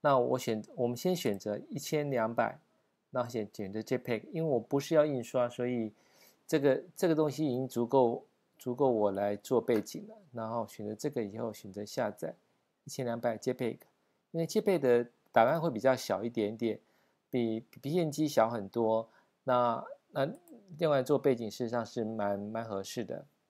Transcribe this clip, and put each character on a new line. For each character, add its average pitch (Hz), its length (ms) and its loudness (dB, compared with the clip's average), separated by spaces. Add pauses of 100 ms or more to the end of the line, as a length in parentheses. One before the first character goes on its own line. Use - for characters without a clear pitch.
那 139 180 4
我 123 180 2
选， 113 240 -2 (140)
我 123 140 0
们 120 80 -2
先 180 180 0
选 113 240 -2
择 104 200 -4 (100)
一 233 100 -8
千 147 320 -2
两 117 240 0
百， 113 240 -2 (540)
然 127 100 -2
后 117 80 -6
选， 110 220 -4
选 98 200 -8
择 107 80 -4
J 170 180 -2
peg， 113 340 -4
因 160 120 -4
为 160 60 0
我 127 80 2
不 139 220 -2
是 160 160 0
要 151 100 6
印 135 160 -2
刷， 123 260 0
所 123 160 -4
以 120 280 -2 (520)
这 - 140 0
个， 139 240 4 (140)
这 190 100 0
个 165 80 6
东 151 160 2
西 143 160 -2
已 139 40 0
经 127 180 -2
足 120 180 -2
够， 127 400 4 (320)
足 123 160 -6
够 135 160 2
我 104 220 4
来 101 240 0
做 120 240 2
背 113 200 2
景 - 280 -10
了。 220 80 -18 (160)
然 113 160 -8
后 113 200 -4
选 - 180 -12
择 107 80 -4
这 139 160 -4
个 127 140 -2
以 101 140 -10
后， 117 140 -4
选 101 200 -16
择 101 120 -8
下 113 240 -2
载， - 280 -8 (480)
一 - 60 -14
千 135 140 -6
两 117 160 -4
百 117 160 0
J 127 160 -2
peg， 123 260 -4 (520)
因 165 80 -6
为 165 80 0
J 208 140 0
peg 196 180 2
的 120 320 4 (220)
档 113 120 8
案 156 160 2
会 165 80 0
比 113 120 -4
较 131 160 4
小 98 260 -2
一 117 80 -4
点 110 260 0
点， 107 220 -2 (500)
比， 113 320 0
比 - 300 -12
片 165 220 2
机 151 160 0
小 113 200 4
很 110 200 -6
多。 113 400 0 (340)
那， 123 420 2 (280)
那 147 200 -2 (460)
另 165 100 2
外 139 140 4
做 139 160 2
背 135 160 4
景 117 160 -6
事 - 60 -16
实 120 120 -4
上 117 160 -2
是 113 200 -4
蛮， 104 340 -2
蛮 110 260 -6
合 104 160 -6
适 104 240 -8
的。 - 220 -10 (240)